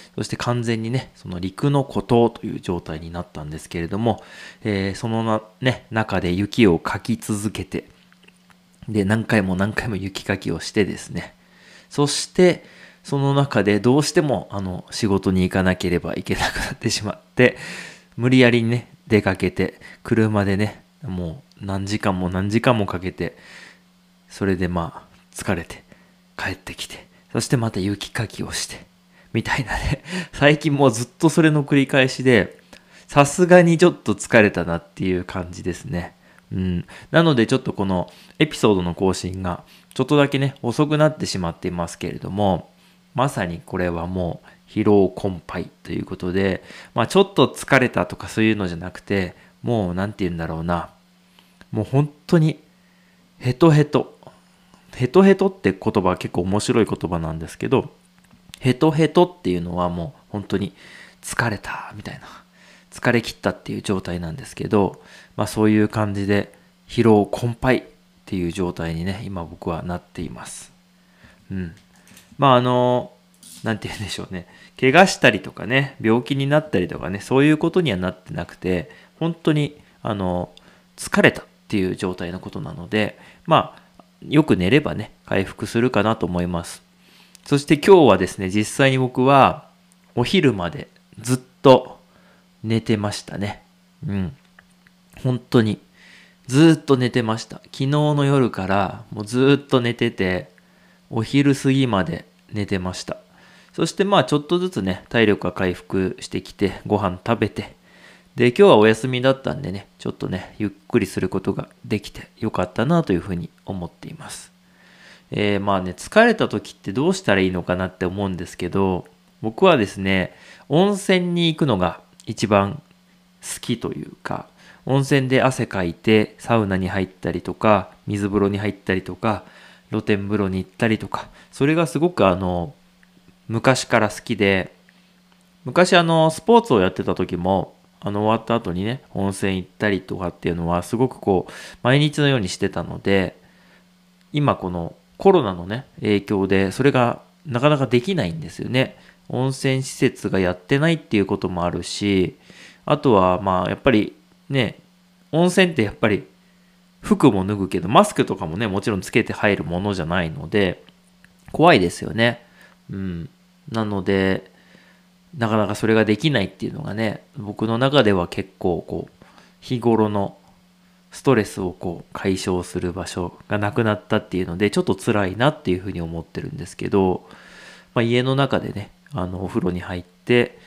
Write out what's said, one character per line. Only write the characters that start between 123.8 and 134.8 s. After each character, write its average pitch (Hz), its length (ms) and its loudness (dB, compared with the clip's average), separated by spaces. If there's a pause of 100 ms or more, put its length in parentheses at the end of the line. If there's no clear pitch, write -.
い - 100 -12
う - 80 -16 (100)
か、 - 260 -10 (380)
温 139 160 2
泉 135 260 0
で 127 140 2
汗 127 240 2
か 95 180 -4
い 85 100 -2
て、 110 440 2
サ 120 200 0
ウ 107 100 0
ナ 95 100 0
に 92 120 -2
入 95 140 -4
っ 90 40 -4
た - 240 -8
り 85 100 -4
と 90 120 -8
か、 101 360 2 (160)
水 101 220 -2
風 98 140 0
呂 101 80 4
に 101 80 -2
入 104 140 -4
っ - 20 -4
た - 200 -4
り 92 80 0
と 90 140 -10
か、 107 280 -4 (480)
露 110 100 -2
天 101 240 -2
風 101 140 0
呂 98 100 0
に 92 80 -4
行 92 100 -4
っ - 20 -20
た - 200 -2
り 110 100 0
と 95 80 -10
か、 - 220 -10 (240)
そ 135 120 -2
れ 156 80 4
が 165 140 2
す 156 120 -2
ご 170 100 2
く 113 180 2
あ 90 80 4
の、 90 380 -4 (720)
昔 117 380 0
か 117 140 4
ら 107 100 2
好 - 100 -14
き - 160 -6
で、 98 380 2 (920)